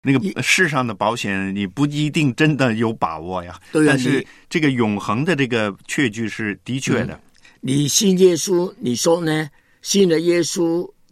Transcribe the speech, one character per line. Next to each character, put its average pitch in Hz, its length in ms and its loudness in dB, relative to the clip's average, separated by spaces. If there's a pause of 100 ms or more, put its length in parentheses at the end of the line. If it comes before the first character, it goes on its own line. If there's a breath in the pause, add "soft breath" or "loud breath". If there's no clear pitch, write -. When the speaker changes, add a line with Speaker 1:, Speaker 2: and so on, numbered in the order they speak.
Speaker 1:
那 135 160 2
个 123 240 -4
世 190 240 2
上 135 180 -2
的 113 80 -4
保 104 220 0
险， 98 400 -4
你 101 100 -2
不 131 200 -2
一 147 240 -2
定 143 260 0
真 156 220 4
的 123 160 2
有 113 180 0
把 82 280 -4
握 90 240 -8
呀。 87 160 -16 (120)
Speaker 2:
对 151 160 4
啊， - 20 -
Speaker 1:
但 135 80 4
是 127 280 0 (240 soft breath)
这 175 100 -2
个 151 120 2
永 110 280 0
恒 113 240 -4
的 170 100 0
这 139 140 0
个 107 280 -2 (120)
确 139 220 -2
据 110 180 -6
是 104 380 -6
的 127 120 -6
确 127 280 -2
的。 82 80 -10
Speaker 2:
嗯， - 80 -18 (400 soft breath)
你 143 260 0
信 190 320 2
耶 180 160 8
稣， 180 420 -2
你 120 180 -2
说 170 260 2
呢？ 156 280 -2 (320)
信 196 280 2
了 160 120 2
耶 175 200 2
稣， 170 480 -2 (220)